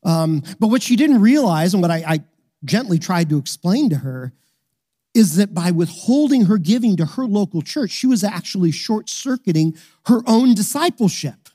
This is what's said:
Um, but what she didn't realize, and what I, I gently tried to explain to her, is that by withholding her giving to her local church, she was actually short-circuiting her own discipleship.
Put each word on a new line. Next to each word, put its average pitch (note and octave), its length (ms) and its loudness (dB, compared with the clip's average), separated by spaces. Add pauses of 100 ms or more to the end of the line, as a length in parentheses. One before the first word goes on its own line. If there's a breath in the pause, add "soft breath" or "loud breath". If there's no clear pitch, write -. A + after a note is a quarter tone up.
Um, D#3+ 400 0 (180 loud breath)
but G#3+ 100 2
what B3 120 0
she A#3+ 140 0
didn't C#4 260 4
realize, G3 540 2
and F#3 80 2
what E3+ 80 0
I, E3 160 -4
I D#3 120 0 (460)
gently G3 320 -2
tried E3+ 320 -2
to D3+ 80 0
explain G3 540 -2
to C#3+ 60 -2
her, B2+ 360 -10 (800)
is G3 220 4
that G3+ 180 0
by F3 160 -2
withholding A#3 760 2
her G#3 120 2
giving G#3 400 0
to D#3+ 80 0
her B3+ 200 -6
local G3+ 360 -2
church, B3 300 -6
she - 160 -4
was A#3 160 2
actually F3+ 480 -2
short-circuiting G3 1040 -4 (300 soft breath)
her A#3 180 2
own A#3+ 300 4
discipleship. G#3 1000 -4